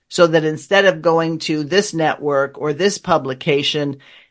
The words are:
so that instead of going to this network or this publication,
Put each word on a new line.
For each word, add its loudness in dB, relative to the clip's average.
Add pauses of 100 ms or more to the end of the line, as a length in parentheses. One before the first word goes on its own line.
so 4
that 2
instead 0
of 2
going 0
to -4
this 0
network -2
or -4
this -2
publication, -2 (340)